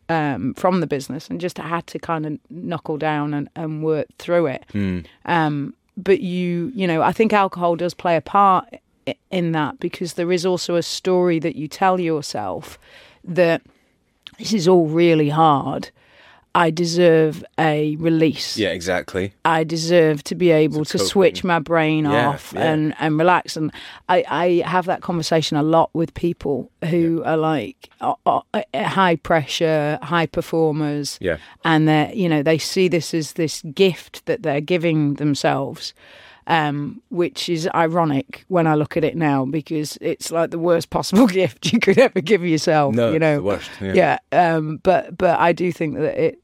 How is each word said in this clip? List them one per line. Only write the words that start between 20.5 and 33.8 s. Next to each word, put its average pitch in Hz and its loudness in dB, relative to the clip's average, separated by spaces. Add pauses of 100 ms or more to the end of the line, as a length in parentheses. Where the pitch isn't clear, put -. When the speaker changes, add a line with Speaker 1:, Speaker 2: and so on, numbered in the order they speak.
Speaker 1:
able 156 2
Speaker 2:
It's - -8
a - -6
Speaker 1:
to 190 0
Speaker 2:
coping. - 0
Speaker 1:
switch 180 2
my 170 2
brain 156 0
Speaker 2:
Yeah, 147 2
Speaker 1:
off - -8
Speaker 2:
yeah. 156 0
Speaker 1:
and, 156 0
and 156 0
relax. 170 2
And 156 -4 (360)
I, 180 2
I 170 0
have 170 -2
that 180 -4
conversation 160 0
a 143 2
lot 160 4
with 160 -4
people 156 -4 (140)
who 165 0
Speaker 2:
Yeah. 135 -2
Speaker 1:
are, 160 0
like, 156 -4 (120)
uh, 123 -2 (120)
uh, - 2 (120)
uh, 208 -4
high 175 2
pressure, 151 0
high 165 0
performers. 151 -2
Speaker 2:
Yeah. 85 -2 (280)
Speaker 1:
And 156 4
they're, 151 2
you 185 0
know, 151 2
they 156 2
see 185 0
this 165 -2
as 160 -4
this 160 -4 (140)
gift - 0